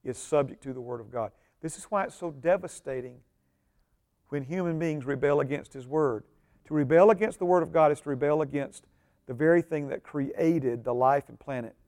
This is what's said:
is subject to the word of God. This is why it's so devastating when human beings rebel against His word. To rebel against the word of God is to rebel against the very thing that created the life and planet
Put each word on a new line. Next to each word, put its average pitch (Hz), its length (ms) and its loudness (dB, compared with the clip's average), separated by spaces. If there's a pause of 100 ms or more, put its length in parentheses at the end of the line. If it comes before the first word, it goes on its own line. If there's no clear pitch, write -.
is 123 120 -8
subject - 460 -4
to 135 100 -12
the 127 80 -12
word 120 200 -10
of 104 100 -18
God. 113 220 -6 (280)
This 160 160 -10
is - 80 -18
why 196 200 -4
it's - 100 -12
so 175 160 -8
devastating 135 880 -4 (1080)
when 143 160 -6
human 170 340 -4
beings 156 260 -4
rebel 143 360 2
against 143 320 -6
His 131 140 -16
word. 131 380 0 (420)
To 151 80 -8
rebel 156 360 6
against 214 300 0
the 185 40 -2
word 180 180 4
of 160 100 -4
God 156 180 6
is 147 120 -2
to 147 80 -8
rebel 147 320 0
against 139 440 -8 (400)
the 127 80 -10
very 160 280 4
thing 151 260 -6
that - 160 -8
created 139 800 -2
the 123 100 -2
life 131 340 2
and 117 100 -20
planet 123 360 -10 (140)